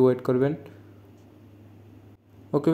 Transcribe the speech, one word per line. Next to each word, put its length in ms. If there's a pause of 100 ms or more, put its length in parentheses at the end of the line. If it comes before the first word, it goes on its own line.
ওয়েট 240
করবেন। 240 (2000)
ওকে 180